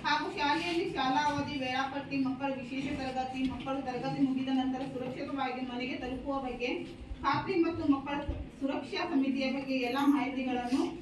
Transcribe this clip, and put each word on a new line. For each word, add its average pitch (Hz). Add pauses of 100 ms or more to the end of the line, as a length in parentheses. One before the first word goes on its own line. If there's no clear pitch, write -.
ಹಾಗೂ 294 (120)
ಶಾಲೆಯಲ್ಲಿ 330
ಶಾಲಾ 269 (100)
ಅವಧಿ 277
ವೇಳಾಪಟ್ಟಿ, 269
ಮಕ್ಕಳ 262
ವಿಶೇಷ 262 (140)
ತರಗತಿ, 262
ಮಕ್ಕಳು 269
ತರಗತಿ 262
ಮುಗಿದ 262
ನಂತರ 262 (120)
ಸುರಕ್ಷಿತವಾಗಿ 262
ಮನೆಗೆ 247
ತಲುಪುವ 262
ಬಗ್ಗೆ 254 (540)
ಖಾತ್ರಿ 302
ಮತ್ತು 320
ಮಕ್ಕಳ 285
ಸು-, -
ಸುರಕ್ಷಾ 339
ಸಮಿತಿಯ 269
ಬಗ್ಗೆ 269
ಎಲ್ಲ 247
ಮಾಹಿತಿಗಳನ್ನು 254 (180)